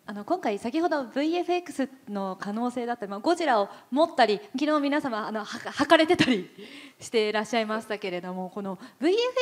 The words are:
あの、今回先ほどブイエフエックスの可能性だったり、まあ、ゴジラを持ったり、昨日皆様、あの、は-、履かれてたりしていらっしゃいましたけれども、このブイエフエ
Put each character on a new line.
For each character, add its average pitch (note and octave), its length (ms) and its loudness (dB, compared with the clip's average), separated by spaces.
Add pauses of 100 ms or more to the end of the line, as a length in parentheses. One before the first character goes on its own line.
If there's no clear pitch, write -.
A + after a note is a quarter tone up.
あ G#3+ 40 -10
の、 G#3 100 -10
今 F4 160 0
回 A3+ 180 -2
先 A#3 220 -2
ほ E4+ 80 2
ど C#4+ 160 0
ブ A#3+ 180 -2
イ D#4+ 140 2
エ F4 80 2
フ E4+ 80 -2
エ F4+ 60 4
ッ F4 60 -4
ク E4 100 -12
ス C4 160 -2 (180)
の G3 320 -4
可 G3+ 140 -6
能 A#3+ 180 -2
性 A#3+ 140 -4
だ A#3+ 80 -2
っ A#3 40 -8
た G#3+ 80 -8
り、 F#3+ 60 -6
ま G3 60 -6
あ、 - 20 -10
ゴ D#4+ 160 2
ジ E4+ 100 -2
ラ A#3+ 140 4
を G3 80 2 (240)
持 D4 140 4
っ E4 100 -2
た A#3+ 100 6
り、 G#3 140 4 (180)
昨 C#4+ 80 0
日 D4+ 140 2
皆 C#4+ 220 0
様、 A3+ 260 -4
あ A3 60 -8
の、 G#3+ 100 -6
は-、 - 20 -14
履 - 400 -4
か E4 120 8
れ D#4+ 100 4
て F4 80 4
た - 80 6
り G#3+ 260 0 (480)
し - 120 -16
て G#3+ 180 2
い G#3+ 60 -2
ら G#3+ 80 0
っ G#3+ 40 -4
し - 80 -6
ゃ A#3 60 2
い A3 60 0
ま G#3+ 160 -4
し A3 60 -12
た G#3 100 -4
け G3+ 120 -6
れ F3 120 -6
ど F3+ 120 -8
も、 F#3 160 -8
こ G#3 120 -10
の F#3+ 180 -6 (220)
ブ D4 80 2
イ F#4 40 4
エ - 40 2
フ A#4 40 2
エ A#4+ 40 2 (160)